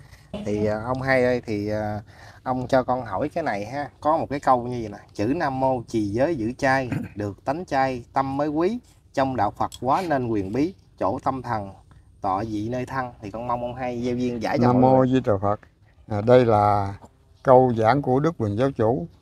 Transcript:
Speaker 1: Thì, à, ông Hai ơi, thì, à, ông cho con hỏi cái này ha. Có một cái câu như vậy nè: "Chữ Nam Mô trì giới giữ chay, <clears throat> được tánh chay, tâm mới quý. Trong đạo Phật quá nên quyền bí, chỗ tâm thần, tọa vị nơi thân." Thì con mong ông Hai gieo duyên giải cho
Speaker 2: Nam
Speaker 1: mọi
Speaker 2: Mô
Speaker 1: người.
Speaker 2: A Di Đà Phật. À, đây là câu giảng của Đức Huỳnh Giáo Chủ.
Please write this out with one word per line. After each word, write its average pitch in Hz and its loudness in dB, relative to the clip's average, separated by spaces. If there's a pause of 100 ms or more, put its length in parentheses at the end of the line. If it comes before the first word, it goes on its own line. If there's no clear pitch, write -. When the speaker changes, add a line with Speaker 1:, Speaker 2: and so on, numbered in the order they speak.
(460)
Speaker 1:
Thì, 104 -2
à, 107 -2
ông 131 -4
Hai 131 2
ơi, 123 2
thì, 104 -4
à, 107 -4 (420)
ông 127 -4
cho 131 2
con 127 -4
hỏi 107 -4
cái 165 -6
này 104 -4
ha. 135 -8 (100)
Có 156 2
một 120 -4
cái 143 -4
câu 127 2
như 123 -6
vậy 107 -8
nè: 101 -14 (160)
"Chữ 107 -2
Nam 139 -4
Mô 131 0
trì 110 -2
giới 131 0
giữ 113 -4
chay, 131 0 (140)
<clears throat> - -14
được 104 -8
tánh 165 -4
chay, 135 -2 (100)
tâm 135 -2
mới 147 -2
quý. 175 0 (340)
Trong 135 0
đạo 107 0
Phật 107 -4 (100)
quá 147 0
nên 127 0
quyền 101 -2
bí, 147 0 (260)
chỗ 110 -2
tâm 135 -2
thần, 110 -6 (520)
tọa 98 -2
vị 107 -6
nơi 127 -6
thân." 127 -6 (100)
Thì 101 -12
con 113 -10
mong 123 -2
ông 123 -6
Hai 123 -6
gieo 123 -2
duyên 123 -4
giải 98 -2
cho 120 2
Speaker 2:
Nam 123 4
Speaker 1:
mọi 131 6
Speaker 2:
Mô 131 8
Speaker 1:
người. 131 6
Speaker 2:
A 127 0
Di 131 4
Đà 123 2
Phật. 104 -2 (480)
À, 104 -2
đây 123 8
là 104 4 (480)
câu 127 6
giảng 113 4
của 131 0
Đức 160 0
Huỳnh 104 -2
Giáo 139 2
Chủ. 135 0 (140)